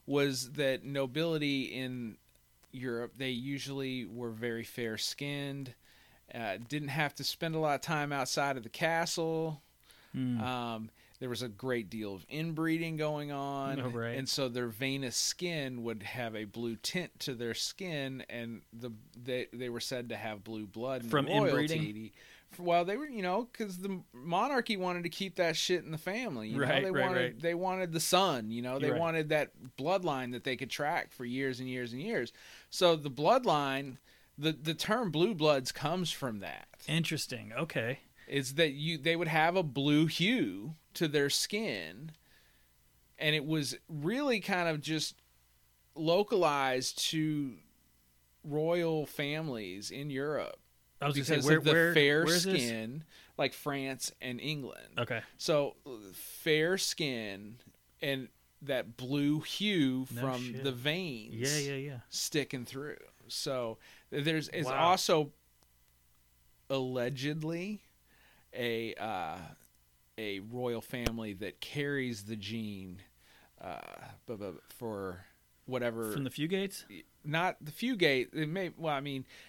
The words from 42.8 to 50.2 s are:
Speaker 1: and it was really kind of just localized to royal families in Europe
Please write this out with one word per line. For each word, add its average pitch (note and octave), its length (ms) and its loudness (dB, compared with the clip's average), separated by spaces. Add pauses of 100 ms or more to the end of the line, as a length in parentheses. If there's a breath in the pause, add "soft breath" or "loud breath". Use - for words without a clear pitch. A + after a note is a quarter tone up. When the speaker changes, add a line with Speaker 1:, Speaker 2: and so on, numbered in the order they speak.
Speaker 1:
and D3+ 160 4
it C#3+ 100 0
was D3 320 0 (100)
really A3 520 0
kind F3+ 280 0
of D#3 140 0
just D3+ 340 -2 (800)
localized D#3 1040 4 (140)
to D3+ 420 0 (880)
royal D#3+ 600 2
families B2+ 840 -4
in C#3 180 -6
Europe C3+ 480 -2 (420)